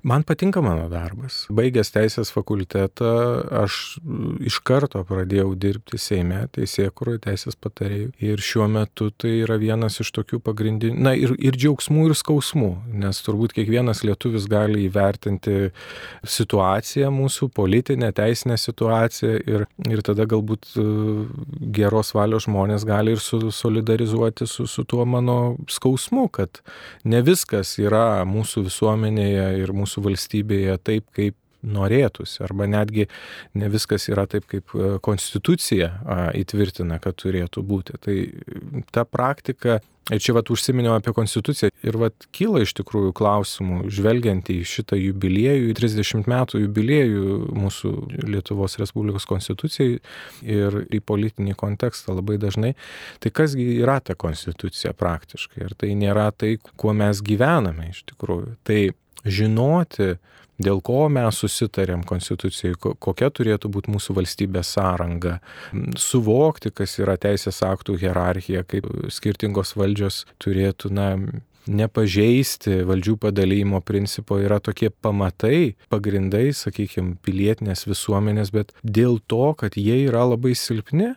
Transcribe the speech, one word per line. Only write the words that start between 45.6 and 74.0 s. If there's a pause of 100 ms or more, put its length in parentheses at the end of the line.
į
trisdešimt
metų
jubiliejų (180)
mūsų (360)
Lietuvos
Respublikos
konstitucijai (400)
ir (100)
į
politinį
kontekstą
labai
dažnai, (500)
tai
kasgi
yra
ta
konstitucija
praktiškai?
Ir
tai
nėra
tai, (180)
kuo
mes
gyvename
iš
tikrųjų.
Tai (400)
žinoti, (460)
dėl
ko
mes
susitarėm
konstitucijai,
ko-,
kokia
turėtų
būt
mūsų
valstybės
sąranga, (300)
m,
suvokti,
kas
yra
teisės
aktų
hierarchija,
kaip (220)
skirtingos
valdžios (120)
turėtų,
na, (520)
nepažeisti
valdžių
padalijimo
principo,